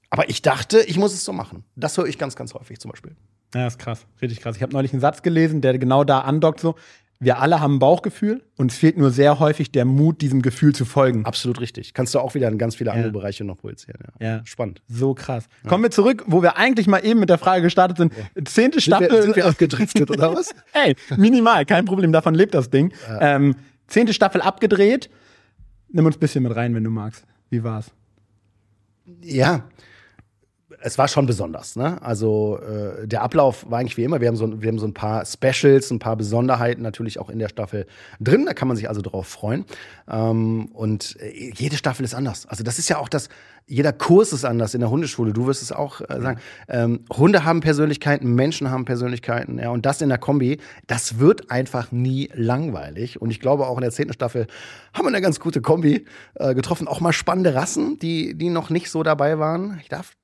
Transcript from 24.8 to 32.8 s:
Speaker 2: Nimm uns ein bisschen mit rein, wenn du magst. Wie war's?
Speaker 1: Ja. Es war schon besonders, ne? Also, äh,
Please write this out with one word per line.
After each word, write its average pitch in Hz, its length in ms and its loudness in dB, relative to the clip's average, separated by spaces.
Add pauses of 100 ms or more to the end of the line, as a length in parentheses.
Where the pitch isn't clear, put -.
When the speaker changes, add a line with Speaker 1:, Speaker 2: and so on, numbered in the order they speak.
Speaker 2:
Nimm 160 140 4
uns 156 100 2
ein - 40 -6
bisschen 143 220 0
mit 117 140 -2
rein, 120 180 -2
wenn 110 100 -2
du 110 60 -4
magst. 110 340 -10 (260)
Wie 120 120 -2
war's? 110 280 -8 (1300)
Speaker 1:
Ja. 139 420 0 (1200)
Es 110 140 -8
war 135 80 4
schon 139 200 2
besonders, 92 500 -6
ne? 147 260 -4
Also, 107 560 -2
äh, 107 480 -10